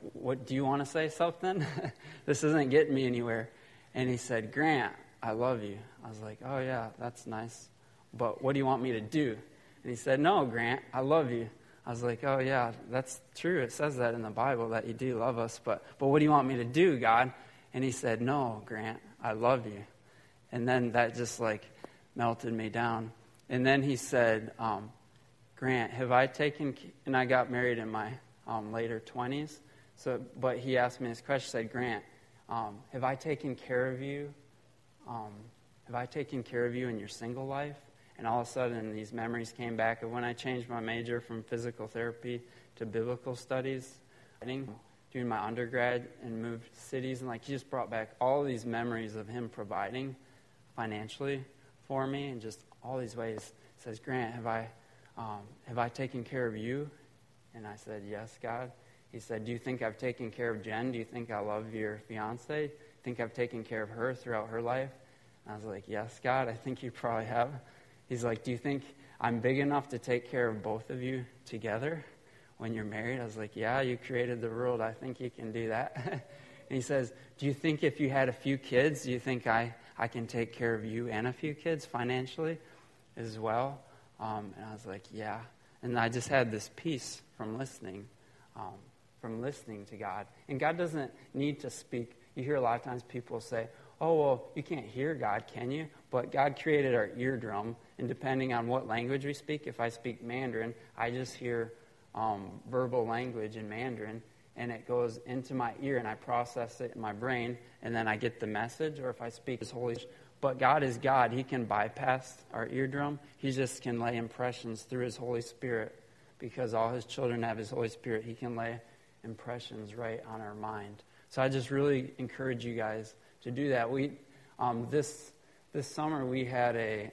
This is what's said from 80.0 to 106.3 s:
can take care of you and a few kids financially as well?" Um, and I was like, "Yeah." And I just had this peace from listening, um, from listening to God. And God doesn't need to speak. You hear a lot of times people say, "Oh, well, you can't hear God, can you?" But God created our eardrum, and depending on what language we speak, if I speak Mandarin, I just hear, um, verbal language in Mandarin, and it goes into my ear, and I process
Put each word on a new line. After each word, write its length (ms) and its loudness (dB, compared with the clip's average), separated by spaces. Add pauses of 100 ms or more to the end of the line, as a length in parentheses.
can 180 -4
take 280 -2
care 200 2
of 120 -2
you 240 -2
and 180 0
a 60 -2
few 200 -4
kids 320 -2
financially 720 -2 (580)
as 220 -6
well?" 420 2 (400)
Um, 360 -4
and 100 -12
I 80 -8
was 140 -12
like, 240 -8
"Yeah." 300 -6 (420)
And 160 2
I 100 4
just 200 -2
had 200 6
this 280 -6
peace 440 -4 (160)
from 200 -4
listening, 500 -8 (480)
um, 200 -10 (440)
from 220 -6
listening 460 -8
to 100 -16
God. 280 -6 (220)
And 100 -2
God 200 2
doesn't 340 -2 (220)
need 260 0
to 100 -6
speak. 460 -6 (200)
You 80 -4
hear 120 0
a 60 4
lot 180 4
of 40 -8
times 200 -6
people 380 -8
say, 260 -2 (320)
"Oh, 160 6
well, 400 6
you 80 -4
can't 220 -4
hear 300 -2
God, 320 0
can 220 -4
you?" 180 -2 (240)
But 200 2
God 300 4
created 340 6
our 220 4
eardrum, 580 0 (220)
and 100 -2
depending 460 0
on 140 2
what 200 2
language 380 0
we 80 -2
speak, 340 -4
if 140 -8
I 80 4
speak 340 -6
Mandarin, 500 -2 (240)
I 140 0
just 240 -4
hear, 380 -2 (420)
um, 460 -2 (100)
verbal 340 2
language 520 -2
in 100 -6
Mandarin, 560 -6 (320)
and 160 -4
it 160 -10
goes 380 2
into 300 -4
my 260 0
ear, 160 2
and 100 0
I 60 -2
process 640 -2